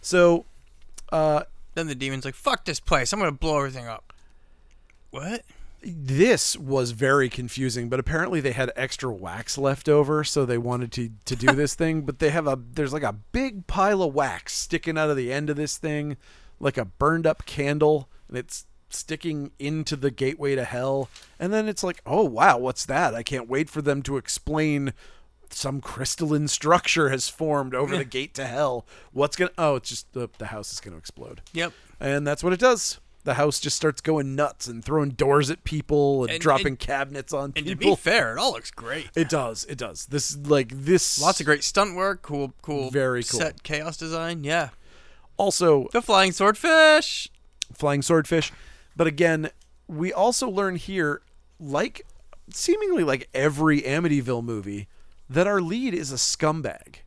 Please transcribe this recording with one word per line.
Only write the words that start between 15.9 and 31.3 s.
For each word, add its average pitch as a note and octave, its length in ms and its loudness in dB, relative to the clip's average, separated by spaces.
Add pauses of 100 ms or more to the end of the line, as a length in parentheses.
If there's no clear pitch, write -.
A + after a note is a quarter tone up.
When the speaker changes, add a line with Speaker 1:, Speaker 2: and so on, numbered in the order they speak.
Speaker 1:
like C#3 180 0
a A#2 60 -2
burned D#3+ 420 2
up D#3 200 0
candle, D3 640 2 (200)
and - 100 -10
it's - 280 -12 (240)
sticking D3+ 680 -6
into D3+ 380 -4
the C3+ 160 0
gateway C#3 420 -2
to C3 100 -2
hell. B2+ 440 -2 (320)
And F3+ 120 -2
then G#3+ 160 2
it's G3 140 -6
like, F3+ 240 -4
"Oh, F3 180 4
wow, B2 340 4
what's B2+ 280 -2
that? C3+ 300 0
I A#2 80 -6
can't B2 240 -6
wait C#3+ 200 0
for D#3 140 -6
them C#3+ 200 0
to C#3 160 -4
explain D3 760 -2 (580)
some C#3 320 -6
crystalline D3 680 -2
structure D#3+ 640 4
has C3 180 -2
formed C#3+ 460 -2
over C3+ 220 0
the D3+ 80 -2
Speaker 2:
<laughs> B2+ 140 -6
Speaker 1:
gate C#3+ 160 -6
to C#3 120 -6
hell. B2 400 -2 (260)
What's C#3+ 240 0
gonna, F3+ 220 0
oh, D#3 180 4
it's - 140 -8
just - 220 -12
the, A#2+ 160 -6 (100)
the A2 80 -10
house G#2 260 -10
is - 60 -10
gonna F2+ 180 -14
explode." - 440 -16 (140)